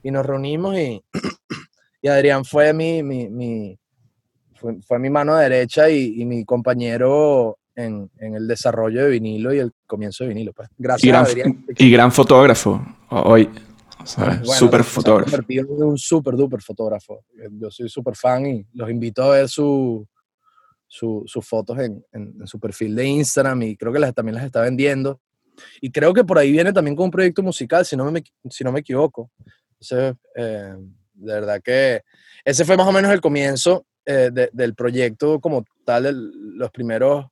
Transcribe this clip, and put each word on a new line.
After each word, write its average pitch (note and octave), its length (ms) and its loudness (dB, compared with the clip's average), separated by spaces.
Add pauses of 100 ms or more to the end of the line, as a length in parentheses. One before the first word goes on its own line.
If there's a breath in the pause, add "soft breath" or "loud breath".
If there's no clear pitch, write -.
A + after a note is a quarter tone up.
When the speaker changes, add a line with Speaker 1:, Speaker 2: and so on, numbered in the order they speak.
Speaker 1:
Y C3+ 80 -8
nos C3+ 140 -2
reunimos D3+ 520 -4
y, B2 240 -4 (120)
<clears throat> - 560 -10 (340)
y C#3 60 0
Adrián C#3 360 2
fue D3 280 4
mi, D#3+ 280 -2
mi, B2+ 280 -6
mi, A2+ 500 -10 (760)
fue, A#2 200 -10 (100)
fue B2 140 -2
mi C3+ 100 -2
mano D3 280 2
derecha C3+ 520 4
y, B2 320 0
y A#2+ 40 -6
mi A#2+ 200 -6
compañero B2 1120 0 (180)
en, G#2+ 440 -10
en A2 160 -10
el A2 120 -8
desarrollo A#2 580 -2
de C#3+ 40 4
Vinilo A2 420 -4
y C#3+ 80 0
el A#2+ 120 -4 (160)
comienzo G#2 380 -10
de - 40 -6
Vinilo, A2 240 -8
pues. - 240 -20
Gracias B2 260 0
Speaker 2:
Y B2 60 8
gran B2+ 140 8
Speaker 1:
a - 20 6
Adrián. B2+ 420 -2
Speaker 2:
f-, - 160 2
y B2 80 10
gran B2 200 8
fotógrafo, B2+ 760 6 (240)
o-, A2+ 120 -2 (100)
hoy, A2+ 180 8 (500)
o - 60 -20
sea, - 200 -4 (200)
Speaker 1:
Bueno, B2+ 80 0
Speaker 2:
súper A#2+ 300 6
Speaker 1:
se - 60 -4
ha - 40 -12
Speaker 2:
fotógrafo. A2 380 2
Speaker 1:
convertido C3+ 340 -4 (100)
en D3+ 80 -2
un D3 140 0
súper C3+ 380 -2
duper B2+ 260 -2
fotógrafo. G#2+ 640 -8 (300)
Yo G#2+ 180 -12
soy A#2+ 180 -12
súper A#2+ 260 -8
fan B2+ 300 -2
y A#2 280 -8
los A#2 180 -10
invito A#2 320 -4
a C3+ 80 2
ver C#3 180 4
su, C3+ 560 -2 (840)
su, A2 380 -8
sus - 220 -12
fotos A#2 320 -6
en, A2+ 320 -8
en, G#2+ 280 -16
en G#2 80 -16
su G#2+ 120 -18
perfil G#2+ 360 -8
de B2+ 100 -4
Instagram C#3 580 0
y A2 140 -6
creo A#2 140 -8
que C#3 80 -2
las, C3 140 0
también A2+ 220 -6
las A#2 100 -8
está B2+ 160 -2
vendiendo. C3+ 580 -2 (640 soft breath)
Y B2+ 100 -10
creo D#3 220 2
que A#3 100 6
por E3+ 140 4
ahí C#3+ 140 6
viene E3+ 220 2
también D3 220 -4
con F3+ 100 0
un F3+ 60 -2
proyecto F#3 320 0
musical, F3 420 -2
si - 100 -8
no C3+ 160 -4
me, E3 120 -6 (260)
si - 140 -12
no B2+ 80 -4
me C#3 100 -4
equivoco. C3 500 -4 (480)
Entonces, C3 360 -4 (200)
eh, G#2+ 400 -10 (380)
de G#2+ 200 -12
verdad G#2 300 -4
que B2+ 380 0 (440 soft breath)
ese C#3+ 200 0
fue F#3 120 4
más F#3 100 4
o G3 40 2
menos G3 200 4
el F#3+ 100 2
comienzo, D3 640 0 (200)
eh, C3 280 2
de, B2 200 0
del A#2 220 -4
proyecto B2 640 -2
como C3+ 240 -4 (220)
tal, B2 220 0
el, G#2+ 500 -10
los A#2 140 -8
primeros B2+ 600 -2